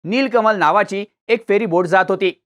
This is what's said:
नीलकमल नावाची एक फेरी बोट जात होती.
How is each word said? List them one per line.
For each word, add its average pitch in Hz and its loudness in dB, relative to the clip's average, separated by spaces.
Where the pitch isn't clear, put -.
नीलकमल 220 0
नावाची 196 0
एक 233 -4
फेरी 214 2
बोट 180 0
जात 185 2
होती. 190 -2